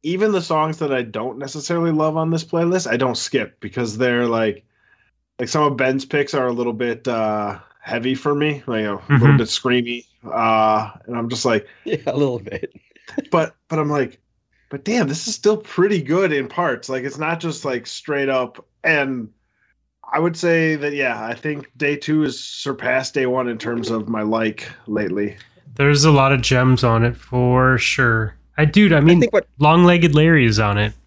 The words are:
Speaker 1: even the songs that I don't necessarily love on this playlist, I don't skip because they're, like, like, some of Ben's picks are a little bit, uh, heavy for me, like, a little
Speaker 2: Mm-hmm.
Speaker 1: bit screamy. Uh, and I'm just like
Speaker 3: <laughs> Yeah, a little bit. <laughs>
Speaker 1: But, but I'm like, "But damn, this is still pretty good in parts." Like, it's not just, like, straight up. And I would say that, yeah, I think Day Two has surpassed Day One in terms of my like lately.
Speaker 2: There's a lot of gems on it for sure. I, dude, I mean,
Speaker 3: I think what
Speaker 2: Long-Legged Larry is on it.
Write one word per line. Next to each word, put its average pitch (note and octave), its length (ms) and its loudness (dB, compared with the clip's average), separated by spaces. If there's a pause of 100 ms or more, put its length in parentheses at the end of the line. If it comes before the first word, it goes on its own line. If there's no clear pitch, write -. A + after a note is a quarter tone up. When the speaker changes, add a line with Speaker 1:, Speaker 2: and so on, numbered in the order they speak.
Speaker 1:
even F#3 280 0
the F#3+ 100 0
songs D#3 380 0
that D3 140 -2
I B2+ 100 -2
don't A2+ 340 -8
necessarily D#3+ 540 -4
love D#3 260 0
on D#3+ 140 -2
this D#3+ 120 -2
playlist, E3+ 480 -2
I A#2 60 0
don't B2 200 0
skip - 420 -4
because A2 380 -6
they're, A#2+ 300 0
like, A2+ 380 -2 (720)
like, B2 100 -4
some D3+ 140 0
of C#3 140 0
Ben's C3 280 0
picks C#3 280 -2
are C3 140 0
a B2 60 -2
little A#2+ 200 -4
bit, A#2 340 -6
uh, G#2+ 520 -4 (220)
heavy A#2 340 -4
for D3 200 -2
me, D3 320 -2
like, A2 180 -4
a G2+ 140 -6 (100)
little C3 180 4
Speaker 2:
Mm-hmm. C#3+ 100 6
Speaker 1:
bit A2+ 100 0
screamy. A#2+ 580 -2 (180)
Uh, A2 680 0 (140)
and A#2+ 120 -10
I'm A#2 120 -6
just A#2+ 160 -6
like A2 300 0
Speaker 3:
<laughs> - 100 -20
Yeah, - 120 -2 (100)
a - 100 -2
little B2+ 220 0
bit. - 380 -12
<laughs> - 540 -12
Speaker 1:
But, D#3+ 240 0 (120)
but D#3+ 120 -4
I'm D3+ 100 -2
like, C#3 320 -2 (480)
"But C#3+ 160 -12
damn, A3 220 0
this D#3 200 -6
is A3 80 -6
still G#3+ 220 0
pretty G3 440 0
good E3 300 0
in C3+ 160 -2
parts." C#3+ 420 -4
Like, C3 140 -4
it's C#3 140 -8
not D#3+ 220 -4
just, D#3+ 260 -8
like, B2 220 -4
straight C#3 420 -4
up. B2+ 360 -4 (180)
And C3+ 460 -2 (840)
I C#3+ 60 0
would E3 180 -2
say E3 380 2
that, D3 180 -4
yeah, A#2+ 320 -4
I A#2 80 -6
think D3 440 -8
Day C#3+ 200 -2
Two D3+ 240 0
has C3+ 180 -2
surpassed B2+ 760 -6
Day C3+ 100 0
One B2+ 240 0
in A2+ 80 -6
terms A#2 320 -6
of A2 180 -4
my A2 140 -4
like A2 480 -2 (180)
lately. G#2 480 -4 (400)
Speaker 2:
There's C#3+ 300 2
a D#3 60 8
lot C#3 200 6
of B2+ 100 2
gems B2+ 440 4
on A2+ 180 4
it A#2 140 0
for B2+ 600 2
sure. A2+ 580 0 (220)
I, D3+ 80 4
dude, F#3+ 280 6
I D3+ 80 6
mean, E3+ 160 8
Speaker 3:
I - 40 6
think A#3 120 2
what G3+ 140 2 (120)
Speaker 2:
Long-Legged E3+ 560 6
Larry D3+ 300 6
is G#2+ 140 2
on G#2 180 2
it. G#2 160 0 (140)